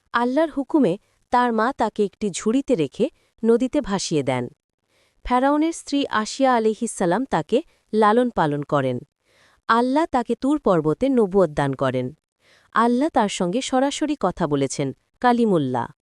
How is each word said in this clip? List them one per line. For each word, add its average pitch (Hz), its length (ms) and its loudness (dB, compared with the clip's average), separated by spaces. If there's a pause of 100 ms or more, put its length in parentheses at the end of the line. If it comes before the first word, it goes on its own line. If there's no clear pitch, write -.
(120)
আল্লাহর 254 380 0
হুকুমে 254 480 0 (340)
তার 247 200 2
মা 220 260 0
তাকে 220 260 -2
একটি 196 260 -4
ঝুড়িতে 247 440 0
রেখে 170 320 0 (360)
নদীতে 240 380 2
ভাসিয়ে 180 420 -2
দেন। 127 220 -2 (800)
ফেরাউনের 285 480 0
স্ত্রী - 280 -4 (100)
আসিয়া 233 440 0
আলাইহিস 220 380 -2
সালাম 190 320 -2
তাকে 190 340 -2 (340)
লালন 220 380 4
পালন 147 320 -2
করেন। 131 340 -2 (720)
আল্লাহ 254 380 2
তাকে 240 280 -2
তুর 277 240 0
পর্বতে 165 500 0
নবুয়ত 196 420 2
দান 143 220 -2
করেন। 127 340 -2 (680)
আল্লাহ 240 340 0
তার 226 200 0
সঙ্গে 190 320 -4
সরাসরি 277 600 -2
কথা 180 260 -2
বলেছেন, 139 420 -2 (320)
কালিমুল্লাহ। 180 680 2 (220)